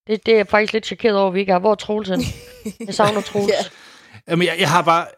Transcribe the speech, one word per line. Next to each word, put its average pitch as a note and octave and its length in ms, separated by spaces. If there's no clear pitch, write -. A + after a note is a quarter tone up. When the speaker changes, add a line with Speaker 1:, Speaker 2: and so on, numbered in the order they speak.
Speaker 1:
Det, G#3+ 180
det A3+ 80
er A3+ 40
jeg G3+ 100
faktisk G#3+ 260
lidt A3 120
chokeret G3+ 320
over, G3 140
vi F3+ 80
ikke G3 120
er. F3+ 80
Hvor G#3 120
er G#3 40
Troels G#3+ 340
henne? F#3 140
Jeg - 80
savner G#3 320
Speaker 2:
<laughs> - 40
Speaker 1:
Troels. G3+ 200
Speaker 2:
Ja. G3+ 140
Speaker 3:
Jamen, E3+ 200
jeg, E3 120
jeg F3+ 100
har F3 140
bare, E3 240